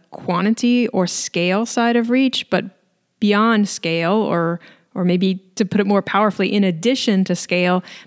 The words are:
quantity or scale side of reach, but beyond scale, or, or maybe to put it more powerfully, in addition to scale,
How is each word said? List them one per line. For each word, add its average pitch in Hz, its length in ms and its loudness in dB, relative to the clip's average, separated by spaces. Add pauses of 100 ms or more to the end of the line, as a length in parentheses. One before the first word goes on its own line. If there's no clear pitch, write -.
(120)
quantity 226 800 -2
or 180 180 0
scale 180 580 -2
side 233 300 0
of 233 160 0
reach, 262 400 0
but 196 140 0 (540)
beyond 208 500 2
scale, 165 440 -2
or, 170 460 0 (340)
or 185 100 -4
maybe 180 400 0 (120)
to 214 100 0
put 202 160 0
it 196 60 0
more 202 160 2
powerfully, 196 500 0
in 202 100 4
addition 190 600 0
to 180 120 -2
scale, 180 480 0 (240)